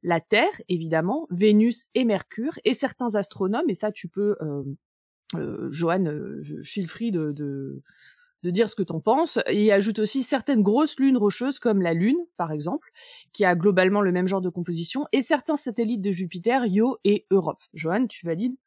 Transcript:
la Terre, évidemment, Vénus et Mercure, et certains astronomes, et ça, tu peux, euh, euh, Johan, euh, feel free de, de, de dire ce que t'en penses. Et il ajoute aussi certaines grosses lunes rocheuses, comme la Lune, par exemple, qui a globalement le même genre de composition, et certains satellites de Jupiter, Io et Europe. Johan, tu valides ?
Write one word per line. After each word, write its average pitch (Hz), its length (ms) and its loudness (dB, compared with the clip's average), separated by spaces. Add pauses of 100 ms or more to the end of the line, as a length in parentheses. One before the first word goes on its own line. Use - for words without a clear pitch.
la 170 160 2
Terre, 285 480 2
évidemment, 170 600 0
Vénus 208 640 4
et 254 80 2
Mercure, 226 600 -2
et 269 100 2
certains 240 420 -4
astronomes, 208 520 -2
et 202 60 0
ça, 214 160 -4
tu - 160 -14
peux, 202 340 -2
euh, 143 220 -6 (720)
euh, - 380 -6
Johan, 170 340 0
euh, 143 380 -8 (180)
feel 175 240 -8
free 226 240 -6
de, 156 220 -2
de, 139 500 -8 (640)
de 175 60 -2
dire 208 180 2
ce - 80 -12
que 196 80 -2
t'en 160 160 -6
penses. 262 480 2
Et 208 160 2
il 214 80 6
ajoute 196 260 2
aussi 220 240 -2
certaines 247 400 2
grosses 240 380 2
lunes 269 160 4
rocheuses, 233 420 0
comme 202 240 2
la 170 120 2
Lune, 220 240 2 (180)
par 160 160 -4
exemple, 156 380 -6 (420)
qui 202 120 0
a 180 120 4
globalement 190 460 4
le 185 100 2
même 180 160 0
genre 190 140 -2
de 180 80 -2
composition, 175 600 -6
et 269 120 2
certains 294 340 0
satellites 226 460 -4
de 196 100 0
Jupiter, 190 540 -2
Io 220 360 2
et 208 300 2
Europe. 165 320 0 (100)
Johan, 175 320 0
tu - 200 -10
valides ? 202 280 -2 (120)